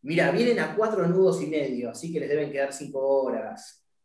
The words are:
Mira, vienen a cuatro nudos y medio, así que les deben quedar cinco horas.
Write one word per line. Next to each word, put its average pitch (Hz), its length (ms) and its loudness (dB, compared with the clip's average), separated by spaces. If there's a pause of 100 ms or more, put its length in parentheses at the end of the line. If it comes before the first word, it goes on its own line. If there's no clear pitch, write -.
Mira, 151 280 2
vienen 233 300 2
a - 140 -4
cuatro 214 320 2
nudos 180 360 4
y 147 40 -4
medio, 131 440 -2
así 170 220 -10
que 151 80 -2
les 143 80 -4
deben 147 240 0
quedar 139 220 -2
cinco 139 260 -8 (220)
horas. 110 640 -6 (180)